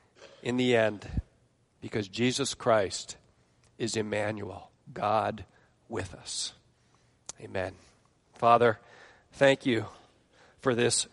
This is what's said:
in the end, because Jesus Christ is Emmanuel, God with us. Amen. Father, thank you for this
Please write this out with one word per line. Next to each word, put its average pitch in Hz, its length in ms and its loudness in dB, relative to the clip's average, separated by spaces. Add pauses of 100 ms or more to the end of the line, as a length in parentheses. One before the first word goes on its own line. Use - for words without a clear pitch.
(420)
in 123 140 -2
the 123 180 4
end, 107 320 0 (760)
because 104 260 -6
Jesus 120 460 -2
Christ - 640 0 (580)
is 113 200 -6
Emmanuel, 104 760 -6 (240)
God 104 500 -2 (460)
with - 240 -8
us. - 400 -10 (840)
Amen. 92 360 -8 (580)
Father, 117 460 4 (540)
thank 135 340 4
you 110 180 0 (760)
for 127 140 0
this 117 380 0